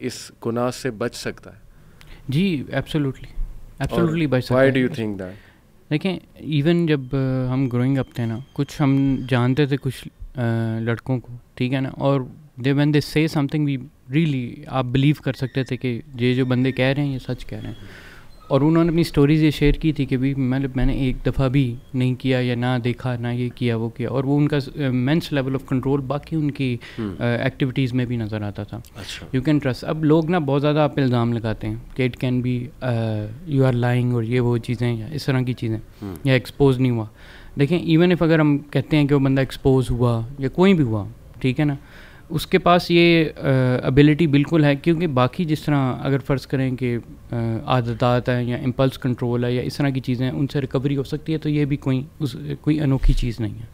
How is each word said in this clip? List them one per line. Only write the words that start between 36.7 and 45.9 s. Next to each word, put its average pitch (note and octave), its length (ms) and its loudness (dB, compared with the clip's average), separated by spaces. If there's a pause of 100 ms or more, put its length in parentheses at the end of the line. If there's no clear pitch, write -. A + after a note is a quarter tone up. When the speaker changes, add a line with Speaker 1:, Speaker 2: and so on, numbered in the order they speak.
Speaker 2:
नहीं B2+ 120 2
हुआ। A2 180 -2 (480)
देखें, C#3+ 280 2
even E3+ 300 6
if F3 80 0
अगर D#3+ 160 4
हम D3 340 4
कहते C#3+ 240 0
हैं C#3+ 100 4
कि C#3 60 4
वो C#3+ 60 6
बंदा C3+ 220 2
एक्सपोज C3 480 2
हुआ A#2+ 360 2 (140)
या C3 80 -2
कोई F#3 260 4
भी D#3+ 100 4
हुआ, A2 240 -2 (340)
ठीक C3 180 0
है D3+ 60 4
ना, C#3+ 120 0 (540)
उसके D#3+ 260 0
पास F3 340 4
ये, E3+ 460 6
अ, - 60 -12 (420)
एबिलिटी D3 420 6
बिल्कुल C#3+ 380 4
है, C#3+ 100 4
क्योंकि E3 320 0
बाकी B2+ 380 0
जिस D3+ 200 -2
तरह C3 380 0